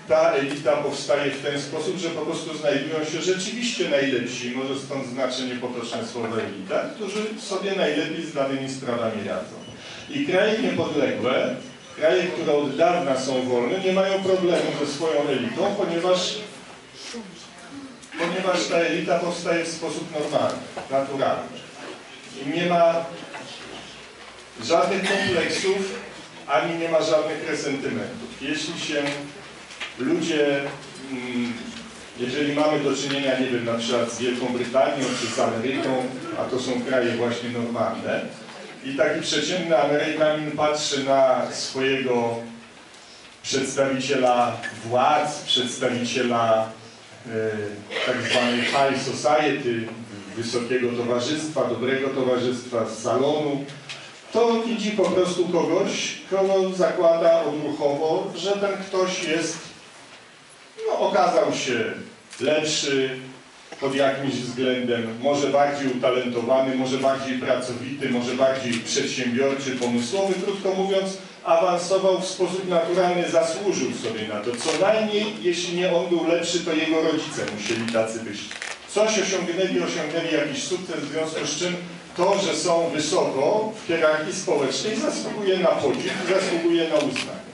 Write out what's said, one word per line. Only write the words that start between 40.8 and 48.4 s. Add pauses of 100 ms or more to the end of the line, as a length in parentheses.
na
swojego (1080)
przedstawiciela (280)
władz,
przedstawiciela, (580)
e, (760)
tak
zwanej